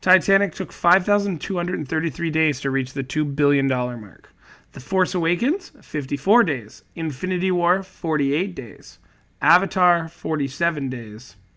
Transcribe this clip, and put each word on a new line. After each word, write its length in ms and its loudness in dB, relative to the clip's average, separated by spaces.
Titanic 540 2
took 180 -8
five 320 2
thousand 360 0
two 160 -4
hundred 220 -4
and 100 -6
thirty-three 420 -2
days 300 0
to 100 -2
reach 220 -2
the 100 -6
two 220 -2
billion 440 2
dollar 280 -2
mark. 360 -16
The 80 -12
Force 340 0
Awakens, 580 0
fifty-four 640 2
days. 400 -6
Infinity 560 -2
War, 320 2
forty-eight 720 -2
days. 440 -14
Avatar, 680 4
forty-seven 800 -2
days. 480 -10